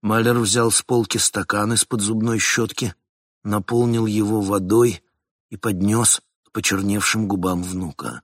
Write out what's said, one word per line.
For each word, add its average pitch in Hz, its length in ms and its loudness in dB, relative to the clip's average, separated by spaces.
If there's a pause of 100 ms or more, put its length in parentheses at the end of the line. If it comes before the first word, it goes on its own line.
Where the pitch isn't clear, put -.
Малер 113 360 2
взял 113 340 2
с - 100 0
полки 117 360 0
стакан 104 560 -2
из-под 110 260 -2
зубной 110 400 0
щетки, 113 540 -2 (500)
наполнил 117 640 2
его 107 340 0
водой 101 640 2 (460)
и 110 60 -14
поднес 107 640 0 (220)
к - 60 -20
почерневшим 101 800 -2
губам 92 340 -2
внука. 85 600 -8